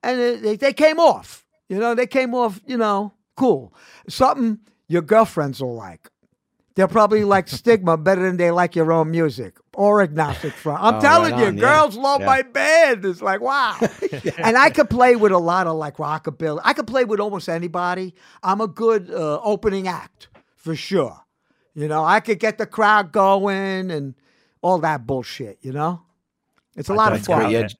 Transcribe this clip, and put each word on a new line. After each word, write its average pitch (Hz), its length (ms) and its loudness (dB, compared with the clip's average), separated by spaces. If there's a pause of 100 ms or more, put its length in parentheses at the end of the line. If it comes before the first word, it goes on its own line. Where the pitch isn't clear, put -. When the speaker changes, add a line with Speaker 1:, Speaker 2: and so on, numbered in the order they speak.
Speaker 1:
and 247 180 -4
it, 240 220 -2
they, 214 140 -2
they 269 160 0
came 311 260 2
off. 233 460 0 (240)
You 190 100 -6
know, 233 160 0
they 247 120 -2
came 262 280 -2
off, 226 320 -2
you 254 100 -6
know, 208 360 -2 (240)
cool. 156 360 0 (360)
Something 254 500 0 (300)
your 170 140 0
girlfriends 160 600 0
will 123 140 -6
like. 92 320 -18 (680)
They'll 185 120 2
probably 214 340 2
like 196 260 2
Speaker 2:
<laughs> 131 120 -12
Speaker 1:
Stigma 185 360 2
better 180 260 0
than 185 140 -2
they 175 140 2
like 175 240 0
your 160 180 2
own 160 200 0
music 127 460 -4 (160)
or 208 280 4
Agnostic 151 520 -4
Front. 156 280 -6
I'm 220 140 2
Speaker 2:
Oh, - 40 -2
Speaker 1:
telling 320 320 4
Speaker 2:
right 247 80 -2
Speaker 1:
you, 220 60 4
Speaker 2:
on, 196 100 -2
yeah. 202 40 -2
Speaker 1:
girls 277 360 4
love 277 240 0
Speaker 2:
Yeah. 285 60 -4
Speaker 1:
my 269 160 2
band. 277 600 2
It's 180 180 -6
like, 202 180 -2
wow. 247 380 -2
Speaker 2:
<laughs> 170 600 -6
Speaker 1:
And 202 180 0
I 285 140 6
could 302 200 0
play 247 240 6
with 214 160 4
a 185 80 4
lot 175 300 0
of, 160 80 -4
like, 151 220 -8
rockabilly. 151 680 -6
I 233 80 4
could 254 160 -4
play 254 160 0
with 208 160 -4
almost 202 280 -6
anybody. 180 640 -6 (300)
I'm 190 180 0
a 226 60 -2
good, 208 420 0
uh, 151 360 -4
opening 202 420 -2
act - 420 -12 (280)
for 160 180 -8
sure. 147 460 -4 (540)
You 151 120 -8
know, 151 180 -2
I 180 160 4
could 220 200 -4
get 214 180 -4
the 214 80 -4
crowd 208 460 2
going 196 800 0
and 143 220 -8 (480)
all 180 160 0
that 151 280 -4
bullshit, 123 560 -8
you 131 100 -12
know? 160 300 -6 (720)
It's 147 120 -12
a 190 40 -2
Speaker 3:
I 202 40 0
Speaker 1:
lot 220 160 4
of - 120 -2
Speaker 3:
don't 175 120 0
Speaker 1:
fun. 117 80 2
Speaker 3:
doubt 107 80 0
Speaker 2:
Yeah, 113 80 2
Speaker 3:
it. 107 80 -2 (120)